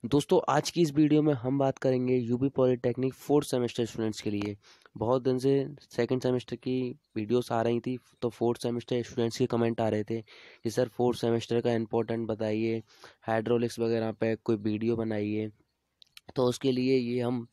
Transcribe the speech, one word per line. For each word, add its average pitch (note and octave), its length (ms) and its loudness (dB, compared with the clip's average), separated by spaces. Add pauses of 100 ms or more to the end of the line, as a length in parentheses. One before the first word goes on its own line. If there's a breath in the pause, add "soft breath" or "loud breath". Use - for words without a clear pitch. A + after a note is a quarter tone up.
दोस्तों, D3 420 4
आज C#3 220 2
की F3 120 2
इस D3 100 2
वीडियो D3+ 300 4
में D3+ 120 2
हम C3 240 -2
बात C3+ 200 0
करेंगे B2+ 380 2
यूपी B2 320 0
पॉलिटेक्निक B2+ 640 0
फोर्थ C#3+ 340 2
सेमेस्टर A#2+ 380 0
स्टूडेंट्स A2 340 -6
के G#2+ 100 -4
लिए। G#2 260 -4 (400 soft breath)
बहुत A#2+ 260 2
दिन B2+ 160 0
से C#3 300 0 (220)
सेकंड B2 320 0
सेमेस्टर B2 340 -2
की B2+ 420 -4 (180)
वीडियोस A#2 360 0
आ A2+ 100 2
रही A#2 180 2
थी, B2+ 180 -6 (240)
तो B2 60 0
फोर्थ A#2 340 -2
सेमेस्टर A#2+ 400 -2
स्टूडेंट्स A#2 360 -2
के B2+ 80 2
कमेंट A#2 340 0
आ A2 80 2
रहे G#2+ 160 0
थे A2+ 160 -6 (440 loud breath)
कि A#2 60 -2
"सर, B2 180 0
फोर्थ A#2+ 300 0
सेमेस्टर A#2 420 0
का A#2+ 120 0
इंपॉर्टेंट A2+ 560 -2
बताइए, A2 540 -2 (400 loud breath)
हाइड्रोलिक्स A2+ 560 0
वगैरह A2+ 340 0
पे A2+ 240 0
कोई A2+ 200 0
वीडियो G#2+ 400 -2
बनाइए।" G#2+ 540 -4 (840)
तो C3 80 2
उसके B2 280 0
लिए C3 240 2
ये B2 240 0
हम A#2+ 320 -2